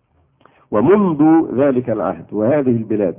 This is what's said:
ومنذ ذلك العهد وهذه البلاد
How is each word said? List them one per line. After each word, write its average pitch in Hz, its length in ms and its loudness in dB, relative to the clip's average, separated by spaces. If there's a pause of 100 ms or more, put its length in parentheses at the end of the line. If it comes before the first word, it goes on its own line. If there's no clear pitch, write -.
(720)
ومنذ 160 760 2 (100)
ذلك 123 340 0
العهد 90 420 -6
وهذه 120 460 0
البلاد 104 420 -4